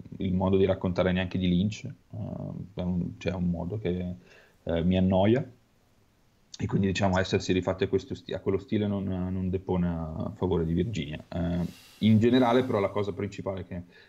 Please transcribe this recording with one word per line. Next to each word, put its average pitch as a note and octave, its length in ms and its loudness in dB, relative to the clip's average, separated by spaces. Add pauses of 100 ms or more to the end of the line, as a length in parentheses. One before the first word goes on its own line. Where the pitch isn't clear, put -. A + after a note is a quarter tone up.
(180)
il F#2 160 -2
modo F#2+ 220 4
di G2 80 6
raccontare F2+ 480 2
neanche F#2 260 0
di F#2 100 2
Lynch, F#2 360 2
eh, A2 100 -10 (800)
è F#2 80 -8
un, F2+ 360 -2
cioè, - 140 -4
è F2+ 40 -4
un F2 140 0
modo E2+ 280 -4
che, F2+ 360 -2 (500)
eh, E2 180 0
mi F#2 140 4
annoia, F#2+ 520 4 (1080)
e A#2 80 -2
quindi G2+ 200 2
diciamo F#2 320 2
essersi F#2+ 340 0
rifatti F#2+ 320 0
a - 40 0
questo - 260 -2
sti-, - 180 -12
a - 80 -6
quello G2 180 0
stile G#2 280 -2
non, G2+ 180 -2
non F#2 460 -2
depone F2+ 380 0
a E2 460 -6
favore F2 300 0
di E2 80 -2
Virginia. D#2+ 560 -2
Eh, F2 380 -2 (320)
in A2 200 6
generale B2 460 6
però A2+ 160 0
la G2 100 2
cosa G2+ 220 -2
principale F#2+ 540 -6
che F2+ 160 -10 (260)